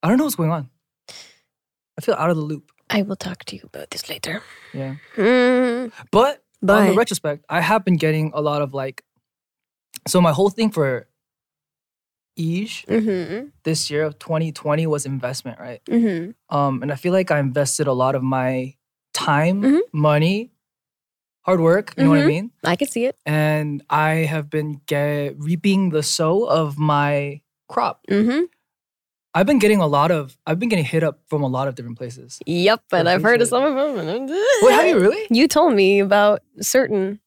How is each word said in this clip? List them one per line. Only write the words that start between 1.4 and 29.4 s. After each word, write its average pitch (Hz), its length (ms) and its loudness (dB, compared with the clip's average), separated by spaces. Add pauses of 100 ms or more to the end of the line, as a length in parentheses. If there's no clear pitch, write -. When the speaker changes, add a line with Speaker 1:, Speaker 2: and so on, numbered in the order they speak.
Speaker 1:
I 160 40 -14
feel 208 140 0
out 160 140 0
of 175 60 2
the 156 80 -4
loop. 151 280 -10 (180)
Speaker 2:
I 214 120 0
will 196 140 -6
talk - 300 -12
to - 100 -16
you 190 80 -18
about - 280 -18
this - 180 -14
later. - 320 -10 (320)
Speaker 1:
Yeah. 135 220 -10 (200)
Speaker 2:
Mm. 247 760 2 (200)
Speaker 1:
But 269 320 2 (180)
on 202 240 6
the 185 60 4
Speaker 2:
But 190 40 2
Speaker 1:
retrospect, 175 540 -2
I 170 120 -2
have 196 220 0
been 180 140 2
getting 156 360 0
a 151 80 -4
lot 147 200 -2
of, 135 120 -6
like, 135 300 -10 (1040)
so 185 140 4
my 170 100 6
whole 185 180 2
thing 220 220 -2
for 139 360 -2 (1300)
each 170 520 -6
Speaker 2:
Mm-hmm. 214 600 -2 (160)
Speaker 1:
this 160 280 -2
year 151 120 -2
of 151 160 -6
twenty 160 320 -4
twenty 156 360 -2
was 147 180 -2
investment, 127 540 -8
right? 120 260 -16
Speaker 2:
Mm-hmm. 202 680 -2
Speaker 1:
Um, 135 260 0
and 143 100 -6
I 139 40 -4
feel 180 180 -4
like 185 180 0
I 151 80 2
invested 139 480 -2
a 135 60 0
lot 131 220 0
of 127 80 -2
my 131 520 -4 (380)
time, 165 480 0
Speaker 2:
Mm-hmm. 269 160 2 (140)
Speaker 1:
money, 156 600 0 (920)
hard 185 180 0
work, 170 380 2
you 269 60 2
know 277 60 6
what 285 100 6
I - 20 2
Speaker 2:
Mm-hmm. 285 80 4
Speaker 1:
mean? 196 220 -4 (120)
Speaker 2:
I 175 120 0
can 285 120 -2
see 233 180 -4
it. 269 200 -4
Speaker 1:
And 151 640 -2
I 156 360 0
have 151 240 -6
been 151 380 -6
get, 143 520 -2
reaping 180 520 0
the 156 120 -2
sow 175 420 0
of 147 320 0
my 147 640 0 (280)
crop. - 400 -4
Speaker 2:
Mm-hmm. 240 360 0 (880)
Speaker 1:
I've 180 120 4